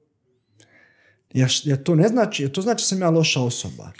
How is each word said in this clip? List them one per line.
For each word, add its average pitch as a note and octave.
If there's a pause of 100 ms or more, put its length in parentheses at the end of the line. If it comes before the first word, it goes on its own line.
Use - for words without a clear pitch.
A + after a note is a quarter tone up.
(1300)
Ja C3
š-, -
ja C3+
to E3
ne E3
znači, G#3+
ja C#3
to F#3
znači A3
da -
sam F#3+
ja F3
loša D#3+
osoba. G2+